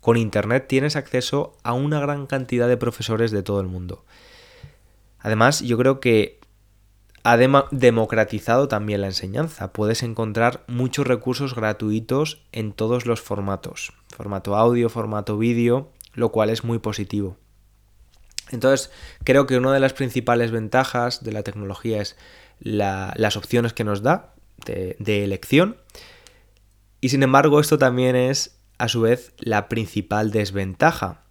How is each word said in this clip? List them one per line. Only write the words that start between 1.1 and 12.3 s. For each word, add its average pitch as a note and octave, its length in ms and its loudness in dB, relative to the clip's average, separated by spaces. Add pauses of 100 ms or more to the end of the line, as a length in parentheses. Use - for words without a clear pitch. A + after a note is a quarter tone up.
a A#2 100 -4
una D3 260 -2
gran C#3+ 280 -4
cantidad B2 400 -2
de B2 100 4
profesores A2+ 540 -2
de G2+ 100 -2
todo G2+ 180 -2
el F#2+ 80 -4
mundo. F2+ 380 -10 (1120)
Además, A2+ 440 2
yo A#2 180 0
creo C3 200 4
que A2+ 400 2 (840)
ha A#2 140 6
dema-, C3+ 340 6
democratizado A#2 960 2
también G#2 340 -2
la G2 60 -2
enseñanza. G2 680 -6
Puedes G#2+ 300 -2
encontrar A2+ 640 -2
muchos B2 400 -2
recursos B2+ 480 -2
gratuitos A2 960 -2